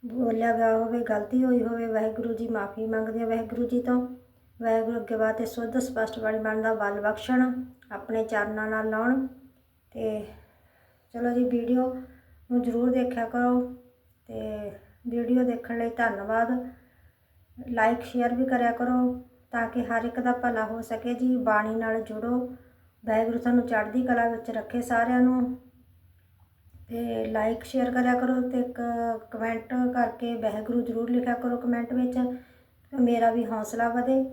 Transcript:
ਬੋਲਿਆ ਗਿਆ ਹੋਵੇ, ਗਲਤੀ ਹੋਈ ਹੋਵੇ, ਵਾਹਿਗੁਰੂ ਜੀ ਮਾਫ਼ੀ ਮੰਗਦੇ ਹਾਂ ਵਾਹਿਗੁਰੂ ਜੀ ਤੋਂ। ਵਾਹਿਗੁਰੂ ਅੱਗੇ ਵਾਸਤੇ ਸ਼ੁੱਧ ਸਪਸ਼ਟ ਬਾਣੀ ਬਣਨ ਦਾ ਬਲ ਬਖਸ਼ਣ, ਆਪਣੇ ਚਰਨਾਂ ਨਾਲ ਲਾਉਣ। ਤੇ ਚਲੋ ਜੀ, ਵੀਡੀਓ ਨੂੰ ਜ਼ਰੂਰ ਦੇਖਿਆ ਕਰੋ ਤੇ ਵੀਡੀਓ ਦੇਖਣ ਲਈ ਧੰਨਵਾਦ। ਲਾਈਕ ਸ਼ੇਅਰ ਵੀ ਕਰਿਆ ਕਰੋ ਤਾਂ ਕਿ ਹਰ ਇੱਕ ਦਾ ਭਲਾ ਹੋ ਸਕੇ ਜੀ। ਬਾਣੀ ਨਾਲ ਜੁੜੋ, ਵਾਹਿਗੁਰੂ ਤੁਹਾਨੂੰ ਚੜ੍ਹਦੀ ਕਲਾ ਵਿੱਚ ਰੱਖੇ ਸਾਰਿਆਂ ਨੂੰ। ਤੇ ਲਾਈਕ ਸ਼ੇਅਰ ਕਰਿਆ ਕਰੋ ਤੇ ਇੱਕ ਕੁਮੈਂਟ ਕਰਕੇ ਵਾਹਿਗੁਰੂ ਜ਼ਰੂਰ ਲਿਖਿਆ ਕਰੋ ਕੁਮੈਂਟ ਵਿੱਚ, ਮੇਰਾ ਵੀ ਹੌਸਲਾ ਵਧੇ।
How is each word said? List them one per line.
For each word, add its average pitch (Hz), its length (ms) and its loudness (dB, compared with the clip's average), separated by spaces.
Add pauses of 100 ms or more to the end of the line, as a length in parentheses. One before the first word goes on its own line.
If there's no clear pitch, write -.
ਬੋਲਿਆ 226 520 0
ਗਿਆ 226 200 4
ਹੋਵੇ, 226 220 0
ਗਲਤੀ 233 460 2
ਹੋਈ 247 180 4
ਹੋਵੇ, 233 220 -2
ਵਾਹਿਗੁਰੂ 220 480 -2
ਜੀ 226 140 -4
ਮਾਫ਼ੀ 214 380 -4
ਮੰਗਦੇ 220 340 -2
ਹਾਂ 226 80 -2
ਵਾਹਿਗੁਰੂ 226 400 -2
ਜੀ 247 140 0
ਤੋਂ। 247 260 0 (540)
ਵਾਹਿਗੁਰੂ 226 360 0
ਅੱਗੇ 226 180 -4
ਵਾਸਤੇ 220 300 0
ਸ਼ੁੱਧ 226 320 -4
ਸਪਸ਼ਟ 226 420 -2
ਬਾਣੀ 220 200 0
ਬਣਨ 220 220 -2
ਦਾ 220 120 2
ਬਲ 202 280 -2
ਬਖਸ਼ਣ, 254 640 2 (280)
ਆਪਣੇ 220 320 -4
ਚਰਨਾਂ 214 440 -2
ਨਾਲ 220 220 -2
ਲਾਉਣ। 247 380 2 (640)
ਤੇ 208 340 -4 (880)
ਚਲੋ 240 160 0
ਜੀ, 247 140 2
ਵੀਡੀਓ 247 500 2 (580)
ਨੂੰ 247 100 4
ਜ਼ਰੂਰ 240 300 2
ਦੇਖਿਆ 247 340 0
ਕਰੋ 247 480 2 (540)
ਤੇ 214 440 -8 (360)
ਵੀਡੀਓ 240 360 2
ਦੇਖਣ 233 360 -2
ਲਈ 233 100 0
ਧੰਨਵਾਦ। 226 800 0 (1000)
ਲਾਈਕ 233 320 2
ਸ਼ੇਅਰ 240 340 0
ਵੀ 254 100 2
ਕਰਿਆ 247 260 2
ਕਰੋ 247 520 0 (280)
ਤਾਂ 233 160 -2
ਕਿ 240 160 -2
ਹਰ 233 200 -2
ਇੱਕ 240 160 -4
ਦਾ 247 120 2
ਭਲਾ 233 340 0
ਹੋ 226 160 -6
ਸਕੇ 226 320 -4
ਜੀ। 254 220 2
ਬਾਣੀ 220 400 2
ਨਾਲ 220 260 0
ਜੁੜੋ, 233 480 -2 (560)
ਵਾਹਿਗੁਰੂ 226 340 2
ਤੁਹਾਨੂੰ 240 280 4
ਚੜ੍ਹਦੀ 220 360 0
ਕਲਾ 233 240 2
ਵਿੱਚ 226 240 -4
ਰੱਖੇ 220 300 -4
ਸਾਰਿਆਂ 247 380 2
ਨੂੰ। 254 360 4 (1300)
ਤੇ 233 360 -4
ਲਾਈਕ 220 380 0
ਸ਼ੇਅਰ 254 280 0
ਕਰਿਆ 247 220 4
ਕਰੋ 254 360 2
ਤੇ 254 100 -2
ਇੱਕ 247 220 -4 (500)
ਕੁਮੈਂਟ 226 420 -4
ਕਰਕੇ 247 640 0
ਵਾਹਿਗੁਰੂ 220 460 0
ਜ਼ਰੂਰ 226 280 -2
ਲਿਖਿਆ 247 240 2
ਕਰੋ 240 240 -2
ਕੁਮੈਂਟ 240 360 -2
ਵਿੱਚ, 247 240 0 (840)
ਮੇਰਾ 233 320 6
ਵੀ 233 140 0
ਹੌਸਲਾ 226 440 -2
ਵਧੇ। 254 420 2